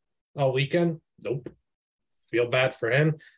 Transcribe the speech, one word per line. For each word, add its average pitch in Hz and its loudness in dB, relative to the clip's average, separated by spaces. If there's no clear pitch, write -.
all 135 0
weekend? 160 0
Nope. - -8
Feel 120 0
bad 117 0
for 113 -4
him. 151 2